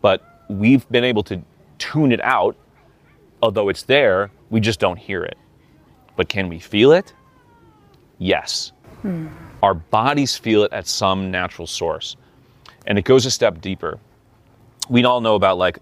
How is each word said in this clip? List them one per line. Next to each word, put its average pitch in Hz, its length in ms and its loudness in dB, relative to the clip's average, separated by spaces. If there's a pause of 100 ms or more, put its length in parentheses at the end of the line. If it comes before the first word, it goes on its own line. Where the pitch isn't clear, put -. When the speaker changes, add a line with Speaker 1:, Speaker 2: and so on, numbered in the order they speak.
Speaker 1:
But 95 220 2 (260)
we've 110 400 2
been 123 140 0
able 120 220 0
to 95 140 -8 (380)
tune 147 340 0
it 117 120 0
out. 110 320 0 (880)
Although 104 260 0
it's 95 140 -6
there, 104 480 2 (180)
we 113 100 0
just 107 200 0
don't 90 180 0
hear 90 260 -8
it. - 140 -12 (800)
But 92 140 -2
can 95 200 -4
we 82 80 -10
feel 107 360 4
it? 185 200 0 (1040)
Yes. - 540 -4 (300)
Speaker 2:
Hmm. 170 260 -8 (360)
Speaker 1:
Our 98 120 2
bodies 123 600 -2
feel 107 280 2
it - 100 -2
at - 140 -10
some 95 420 -2
natural 87 380 -6
source. - 500 -8 (680)
And 101 100 0
it 101 80 -2
goes 131 220 4
a 127 40 -4
step 101 300 -2
deeper. 87 380 -8 (880)
We 120 160 2
all 123 160 2
know 113 140 2
about, 95 240 2
like, 90 220 0